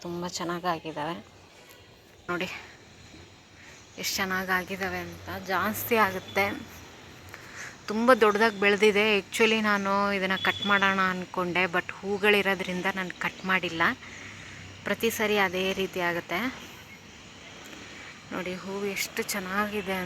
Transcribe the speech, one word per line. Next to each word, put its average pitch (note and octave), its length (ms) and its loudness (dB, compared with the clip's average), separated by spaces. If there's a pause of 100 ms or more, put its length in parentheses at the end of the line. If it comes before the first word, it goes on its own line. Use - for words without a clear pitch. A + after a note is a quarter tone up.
ತುಂಬ F3 180 -4 (160)
ಚೆನ್ನಾಗಾಗಿದ್ದಾವೆ. E3 760 -4 (1160)
ನೋಡಿ F3 180 -4 (1500)
ಎಷ್ಟು F#3 200 -2
ಚೆನ್ನಾಗಾಗಿದ್ದಾವೆ F#3 840 -2
ಅಂತ. E3+ 220 -12 (240)
ಜಾಸ್ತಿ G#3 440 2 (100)
ಆಗುತ್ತೆ, F#3+ 400 0 (1500)
ತುಂಬ A3+ 180 4 (140)
ದೊಡ್ಡದಾಗಿ G#3 400 4
ಬೆಳೆದಿದೆ. G3+ 420 6 (140)
Actually A3 400 4 (100)
ನಾನು G3 240 2 (240)
ಇದನ್ನು F#3+ 220 0 (100)
ಕಟ್ - 220 -2
ಮಾಡೋಣ G3 280 4 (140)
ಅಂದ್ಕೊಂಡೆ, F3+ 500 0 (140)
but - 220 -6
ಹೂಗಳಿರೋದ್ರಿಂದ F#3+ 840 2 (140)
ನಾನು F3+ 140 -6 (100)
ಕಟ್ - 180 -6 (100)
ಮಾಡಿಲ್ಲ. F3 300 2 (1040)
ಪ್ರತಿ G#3+ 220 0 (100)
ಸರಿ G#3 180 2 (100)
ಅದೇ F#3 180 -2 (160)
ರೀತಿ F#3 280 -4
ಆಗುತ್ತೆ. E3+ 320 -2 (1900)
ನೋಡಿ F#3 200 -4 (120)
ಹೂವು G3+ 200 -6 (120)
ಎಷ್ಟು - 240 -6 (140)
ಚೆನ್ನಾಗಿದೆ G3 680 -2